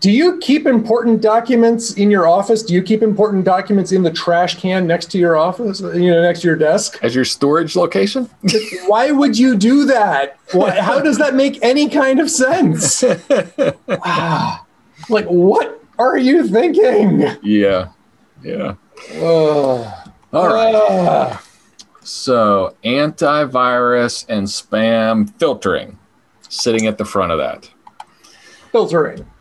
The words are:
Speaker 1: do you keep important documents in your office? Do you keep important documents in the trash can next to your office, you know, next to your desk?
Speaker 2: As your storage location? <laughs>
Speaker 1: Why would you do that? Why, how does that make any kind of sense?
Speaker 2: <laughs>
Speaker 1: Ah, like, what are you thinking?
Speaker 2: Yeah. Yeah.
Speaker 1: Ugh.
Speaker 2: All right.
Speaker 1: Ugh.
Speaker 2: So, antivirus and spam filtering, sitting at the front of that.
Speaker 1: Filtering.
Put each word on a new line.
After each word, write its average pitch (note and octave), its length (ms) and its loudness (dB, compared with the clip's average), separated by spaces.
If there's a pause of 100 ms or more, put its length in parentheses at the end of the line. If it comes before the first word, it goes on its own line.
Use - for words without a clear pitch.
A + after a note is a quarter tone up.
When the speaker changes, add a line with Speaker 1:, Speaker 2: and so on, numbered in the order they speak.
Speaker 1:
do G3 100 2
you E4+ 280 2
keep D4 280 0
important A#3 540 2
documents A3+ 720 2
in G3+ 180 2
your F#3 160 2
office? G3 360 2
Do F3 120 -4
you F3+ 80 2
keep A3 200 0
important G#3 420 0
documents F#3+ 480 0
in F#3 100 2
the E3+ 100 0
trash F3 440 -2
can F#3 300 -2
next E3+ 260 -2
to G3 60 -2
your E3+ 180 2
office, F#3+ 440 -2
you F3 300 0
know, E3+ 120 4
next E3+ 200 0
to F3 60 0
your D#3+ 80 0
desk? D#3+ 460 0
Speaker 2:
As B2 120 -2
your C3 100 0
storage D#3 520 -2
location? G3 520 -2 (300)
<laughs> F#3 280 -10
Speaker 1:
Why A#3 260 2
would C4+ 260 2
you B3 180 4
do B3+ 300 4
that? F#3+ 500 0 (160)
Why, F#3+ 280 0
how A#3+ 200 0
does C#4 180 0
that C#4+ 160 0
make C4+ 280 0
any C#4+ 260 2
kind C4+ 320 0
of D4+ 100 0
sense? B3+ 800 0
Speaker 2:
<laughs> G#3 60 0 (880)
Speaker 1:
Ah, E3+ 600 -4 (440)
like, G#3+ 180 0
what F3+ 540 0 (180)
are C4 200 2
you C4 300 2
thinking? A#3+ 720 2 (220)
Speaker 2:
Yeah. G2 460 0 (540)
Yeah. - 320 -8 (420)
Speaker 1:
Ugh. D3 760 0 (400)
Speaker 2:
All E3 160 0
right. A3+ 260 2
Speaker 1:
Ugh. F3 640 0 (640)
Speaker 2:
So, G#2 800 0
antivirus B2+ 1400 0
and G#2 180 -4
spam A2 920 -2
filtering, F#2+ 600 -4 (500)
sitting A2+ 380 -2
at G#2+ 120 -4
the G#2+ 60 -4
front F2+ 280 -4
of D#2+ 60 -2
that. - 300 -8 (1040)
Speaker 1:
Filtering. E3+ 540 0 (140)